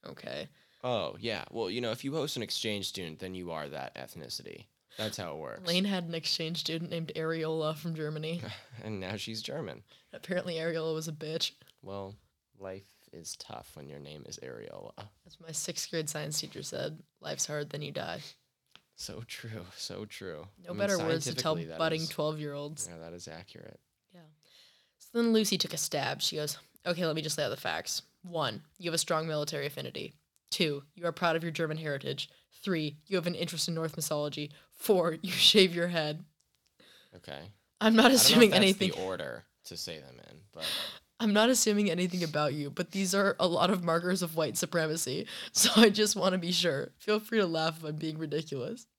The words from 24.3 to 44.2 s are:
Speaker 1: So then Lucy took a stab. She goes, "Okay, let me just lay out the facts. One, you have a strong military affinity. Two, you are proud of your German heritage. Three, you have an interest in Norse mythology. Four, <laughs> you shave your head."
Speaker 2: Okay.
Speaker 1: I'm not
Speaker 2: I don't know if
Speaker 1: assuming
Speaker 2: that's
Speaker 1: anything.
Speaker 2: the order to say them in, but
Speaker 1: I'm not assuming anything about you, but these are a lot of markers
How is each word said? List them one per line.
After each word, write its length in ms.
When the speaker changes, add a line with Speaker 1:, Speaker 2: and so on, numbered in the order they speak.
Speaker 1:
So 80
then 100
Lucy 240
took 160
a 40
stab. 440
She 140
goes, 240
"Okay, 200
let 100
me 80
just 160
lay 60
out 40
the 80
facts. 460
One, 400
you 140
have 40
a 40
strong 280
military 380
affinity. 480
Two, 320
you 140
are 40
proud 240
of 60
your 100
German 260
heritage. 520
Three, 360
you 100
have 100
an 80
interest 320
in 60
Norse 220
mythology. 560
Four, 420
<laughs> 100
you 80
shave 420
your 140
head." 360
Speaker 2:
Okay. 240
Speaker 1:
I'm 160
not 100
Speaker 2:
I 40
don't 40
know 20
if 60
Speaker 1:
assuming 280
Speaker 2:
that's 140
Speaker 1:
anything. 260
Speaker 2:
the 140
order 400
to 120
say 220
them 160
in, 60
but 140
Speaker 1:
I'm 120
not 200
assuming 400
anything 320
about 320
you, 160
but 180
these 240
are 260
a 80
lot 220
of 140
markers 400